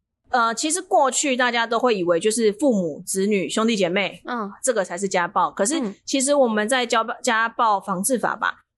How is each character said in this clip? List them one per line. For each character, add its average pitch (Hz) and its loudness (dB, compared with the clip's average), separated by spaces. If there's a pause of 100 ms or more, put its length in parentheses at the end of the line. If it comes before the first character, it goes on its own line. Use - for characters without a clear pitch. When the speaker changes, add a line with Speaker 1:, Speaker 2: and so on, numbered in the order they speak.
(280)
Speaker 1:
呃， 233 0
其 311 -4
实 330 -2
过 311 2
去 262 0
大 247 0
家 233 0
都 226 0
会 240 2
以 180 -2
为 170 2
就 214 0
是 220 2
父 254 2
母、 175 -2
子 190 -2
女、 202 0
兄 220 0
弟 233 2
姐 196 2
妹， 180 -2
Speaker 2:
嗯。 220 -8 (100)
Speaker 1:
这 - 0
个 214 0
才 175 -8
是 196 -2
家 180 0
暴。 160 0
可 - -2
是 302 -2 (240)
其 277 -2
实 277 2
我 277 4
们 214 0
在 247 0
家 233 0
暴， 226 -8
Speaker 2:
嗯。 - -14
Speaker 1:
家 226 0
暴 226 2
防 190 -4
治 240 0
法 185 -2
吧， - -4 (140)